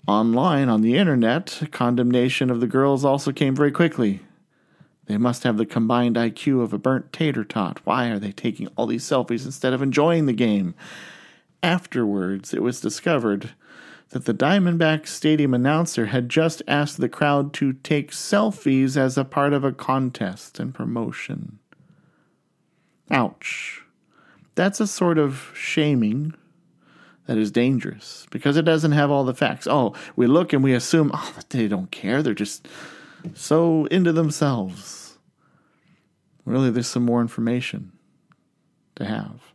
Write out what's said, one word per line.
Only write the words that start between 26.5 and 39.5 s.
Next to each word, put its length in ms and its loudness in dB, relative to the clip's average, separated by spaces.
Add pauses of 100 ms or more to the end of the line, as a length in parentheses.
that 120 0
is 120 0
dangerous 800 -2
because 260 0
it 80 2
doesn't 280 4
have 180 4
all 140 2
the 100 -2
facts. 320 -2
Oh, 280 2 (220)
we 100 4
look 260 4
and 120 4
we 100 4
assume, 400 2
"Oh, 200 -10 (160)
they 180 0
don't 220 -4
care. 320 -2
They're 120 0
just 340 -8 (640)
so 520 2
into 260 2
themselves." 1080 -2 (1300)
Really, 260 2
there's 180 -2
some 160 -2
more 160 2
information 720 -4 (1040)
to 80 -6
have. 500 -8